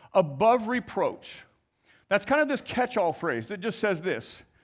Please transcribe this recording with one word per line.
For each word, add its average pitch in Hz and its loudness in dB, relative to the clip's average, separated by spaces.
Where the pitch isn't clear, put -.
above 202 4
reproach. - -4
That's 196 2
kind 285 2
of 302 2
this 269 -2
catch-all 233 0
phrase 120 -4
that 202 -8
just 220 -4
says 196 0
this, 156 -6